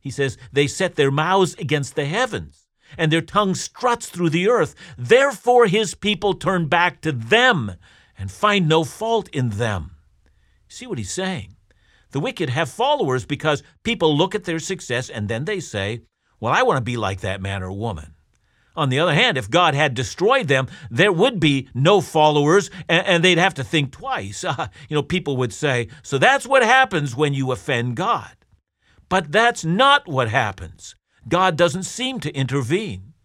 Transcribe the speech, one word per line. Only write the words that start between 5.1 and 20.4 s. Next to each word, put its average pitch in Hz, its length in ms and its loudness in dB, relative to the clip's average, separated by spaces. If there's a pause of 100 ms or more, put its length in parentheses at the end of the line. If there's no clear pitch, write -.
his 202 300 0
people 202 380 -2
turn 175 340 -2
back 175 320 2
to 156 100 -2
them 139 640 2 (440)
and 98 140 -10
find 202 380 2
no 160 160 4
fault 220 460 -4
in 127 180 -2
them." 101 480 -4 (720)
See - 180 -16
what 190 120 -8
he's 101 120 -10
saying? 185 460 -8 (560)
The 139 80 -4
wicked 185 300 -4
have 143 180 -2
followers 208 580 -2
because 143 380 -2 (180)
people 165 340 0
look 185 200 0
at - 80 -6
their 165 160 -4
success 127 500 -6
and 104 180 -6
then 117 160 -4
they 202 140 -4
say, 107 440 -6 (360)
"Well, 117 140 -2
I 208 100 2
want 220 140 2
to 127 60 -2
be 120 140 -4
like 98 260 -4
that 98 200 -6
man 98 220 -6
or 92 80 -10
woman." 95 400 -8 (640)
On 135 120 0
the 127 100 0
other 160 160 2
hand, 214 240 2
if 104 100 -6
God 160 260 4
had 139 200 0
destroyed 185 540 0